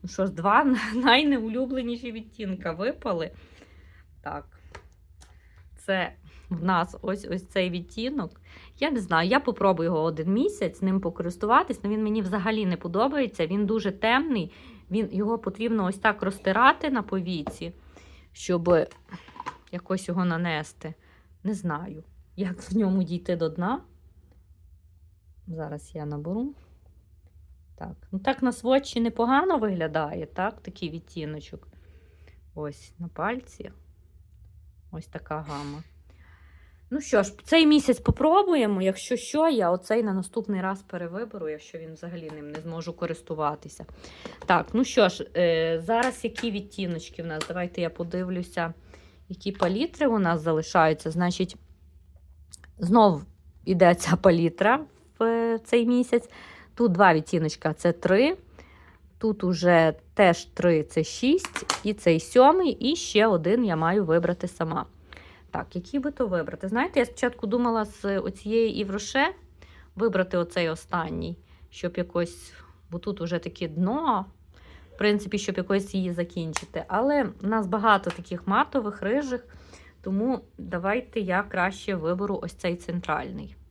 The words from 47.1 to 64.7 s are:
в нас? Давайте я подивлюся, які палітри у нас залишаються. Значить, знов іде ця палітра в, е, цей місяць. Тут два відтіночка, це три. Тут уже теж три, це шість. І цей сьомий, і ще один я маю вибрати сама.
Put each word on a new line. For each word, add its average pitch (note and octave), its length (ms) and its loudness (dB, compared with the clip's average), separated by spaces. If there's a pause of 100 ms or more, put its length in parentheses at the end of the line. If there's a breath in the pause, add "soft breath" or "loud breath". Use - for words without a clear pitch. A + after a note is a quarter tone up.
в - 20 -8
нас? D#3+ 220 -6
Давайте F3 340 -6
я E3 80 -2
подивлюся, F3+ 840 -6 (560 soft breath)
які G3 220 -6
палітри G#3 560 0
у A3+ 120 4
нас E3+ 220 2
залишаються. D#3+ 680 2
Значить, F3+ 440 0 (1200)
знов F#3 440 6 (420)
іде F3 300 6
ця E3+ 200 2
палітра F#3 720 4 (340)
в, A3+ 40 2
е, A3+ 360 0
цей A#3 260 2
місяць. B3 440 2 (460 loud breath)
Тут A#3 160 4
два F3 220 8
відтіночка, D#3 600 0
це F3 180 2
три. G#3+ 460 4 (800 loud breath)
Тут G#3+ 260 -2
уже E3+ 500 6 (200)
теж F3+ 320 6
три, E3 380 2
це D#3+ 200 -2
шість. - 800 -2
І G#3 100 -2
цей E3 260 4
сьомий, C#4+ 520 6
і C4+ 240 0
ще G#3+ 320 2
один G3 380 2
я F3+ 100 0
маю F3 300 2
вибрати E3+ 420 2
сама. E3 380 -4 (640 loud breath)